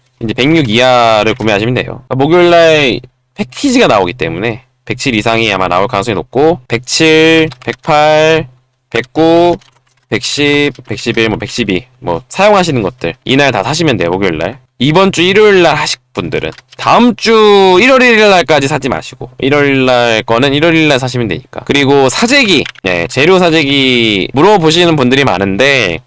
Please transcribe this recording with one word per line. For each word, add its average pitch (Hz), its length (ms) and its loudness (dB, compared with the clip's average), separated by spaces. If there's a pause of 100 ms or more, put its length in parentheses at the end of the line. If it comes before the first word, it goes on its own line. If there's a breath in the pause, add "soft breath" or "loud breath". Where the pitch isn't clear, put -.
(220)
이제 110 120 -6
백육 143 360 0
이하를 113 680 2
구매하시면 107 380 -2
돼요. 87 340 -8
그러니까 127 80 -6
목요일 170 360 2
날 156 500 2 (340)
패키지가 233 520 -2
나오기 98 260 0
때문에 92 500 -8 (220)
백칠 - 280 -6
이상이 113 380 0
아마 95 160 -2
나올 92 220 0
가능성이 101 260 -2
높고 127 540 -2
백칠, 160 800 0 (160)
백팔, 156 840 0 (420)
백구, 165 680 0 (500)
백십, 143 640 -2 (160)
백십일, 113 400 -4
뭐 101 100 -4
백십이, 98 460 -6 (160)
뭐 85 300 -6
사용하시는 185 520 0
것들 85 340 -6 (100)
이날 135 260 0
다 107 100 -2
사시면 143 360 -2
돼요. 85 120 -2
목요일 92 280 -2
날. 92 220 -8 (200)
이번 170 320 2
주 165 120 -2
일요일 196 400 4
날 151 120 2
하실 151 220 -6 (160)
분들은 80 380 -6 (260)
다음 208 380 2
주 202 680 4
일월 262 180 4
일일 220 300 4
날까지 151 380 2
사지 135 220 -4
마시고 - 500 -8
일월 139 480 0
날 120 340 0
거는 120 320 0
일월 160 220 2
일일 156 120 2
날 139 120 2
사시면 123 280 -4
되니까. - 380 -10
그리고 139 440 2
사재기, 226 540 0 (200)
네, 87 240 -2
재료 175 320 2
사재기 135 920 0
물어보시는 165 640 2
분들이 135 280 0
많은데 98 840 0